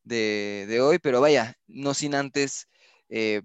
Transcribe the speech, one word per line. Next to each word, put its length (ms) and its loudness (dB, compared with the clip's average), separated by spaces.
de, 640 -2
de 140 2
hoy, 160 4
pero 240 2
vaya, 320 4
no 280 -4
sin 200 -4
antes, 540 -4
eh, 360 -2